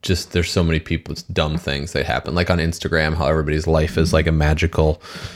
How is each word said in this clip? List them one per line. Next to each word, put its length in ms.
just, 300
there's 180
so 140
many 160
people, 320
it's 100
dumb 340
things 360
that 120
happen. 300
Like 160
on 80
Instagram, 560
how 140
everybody's 400
life 280
is 160
like 140
a 60
magical 680